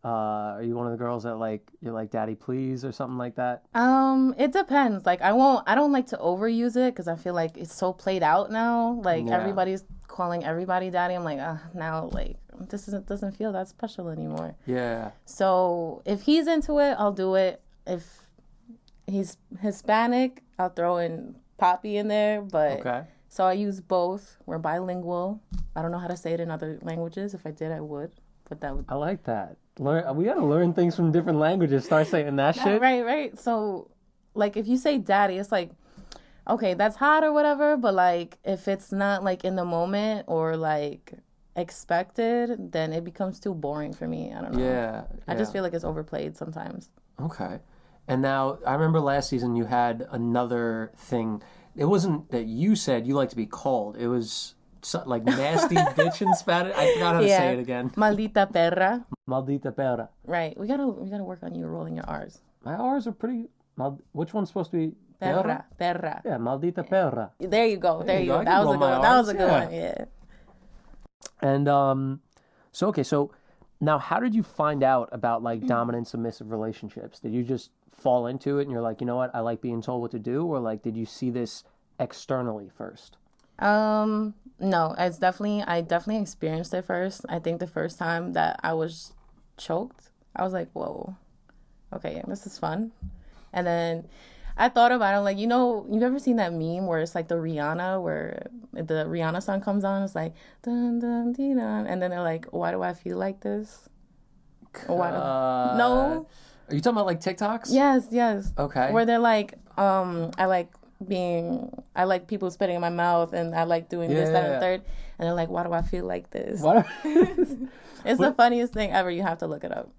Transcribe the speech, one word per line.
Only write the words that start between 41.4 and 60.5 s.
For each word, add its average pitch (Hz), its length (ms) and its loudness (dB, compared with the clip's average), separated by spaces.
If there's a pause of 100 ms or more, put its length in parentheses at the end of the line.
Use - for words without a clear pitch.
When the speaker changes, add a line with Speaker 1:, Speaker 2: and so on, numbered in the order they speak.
Speaker 2:
expected, 202 1120 -2
then 160 220 -2
it 170 100 -4
becomes 185 360 -6
too 202 140 -4
boring 151 400 -6
for 160 140 -8
me. 160 260 -6
I 113 80 -10
don't 110 120 -8
know. 123 100 2
Speaker 1:
Yeah, 117 400 -2 (240)
Speaker 2:
I 170 80 -2
just 220 140 -2
Speaker 1:
yeah. 208 40 -14
Speaker 2:
feel 196 100 -2
like 175 100 -4
it's 165 120 -4
overplayed 156 520 -6
sometimes. - 520 -12 (300)
Speaker 1:
Okay. 113 400 -8 (480)
And 131 140 0
now, 135 440 0
I 135 80 0
remember 160 260 4
last 139 300 0
season 120 260 0
you 117 100 2
had 120 460 0
another 117 840 -2
thing. 113 460 -4 (340)
It 143 100 -2
wasn't 175 440 2
that 117 160 -4
you 143 300 2
said 120 320 0
you 139 80 2
like 135 140 2
to - 60 -12
be 113 120 -2
called. 110 500 -2
It 117 100 -2
was 117 460 -4 (300)
so, - 240 -4
like, 117 160 -2
nasty 165 520 2
Speaker 2:
<laughs> - 220 2
Speaker 1:
bitch - 240 2
in 196 140 4
Spanish. 180 420 0
I 494 160 4
forgot 170 220 2
how 165 60 4
to - 60 6
Speaker 2:
Yeah. - 120 8
Speaker 1:
say - 140 4
it 123 60 -2
again. 123 320 -2
Speaker 2:
Maldita 208 600 4
perra. 185 520 4 (240)
Speaker 1:
Maldita 135 460 -2
perra. 123 360 -2 (160)
Speaker 2:
Right. 165 340 -4